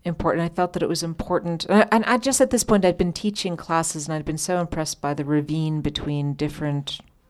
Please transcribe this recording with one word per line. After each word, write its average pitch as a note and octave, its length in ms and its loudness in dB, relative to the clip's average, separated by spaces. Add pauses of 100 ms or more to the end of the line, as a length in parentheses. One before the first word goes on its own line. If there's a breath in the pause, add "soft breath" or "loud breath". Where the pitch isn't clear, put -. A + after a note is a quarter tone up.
important. E3+ 480 0
I - 40 -16
felt F3+ 180 0
that F3+ 80 -4
it - 80 2
was E3 140 -2
important. E3 600 -2
And G#3 180 6
I, - 80 4
and A3 140 4
I B3 120 2
just, C4 240 0
at C4 80 6
this A#3+ 140 2
point, G3+ 200 4
I'd F3 140 4
been F3 160 0
teaching G3+ 420 -4
classes, D#3+ 520 -2
and D#3 80 -2
I'd D3+ 100 -4
been D#3 140 -4
so F3+ 200 0
impressed E3 400 -4
by C#3+ 140 -2
the D3 120 -2
ravine D3+ 560 0
between D3 520 -2
different D3 680 -4 (300)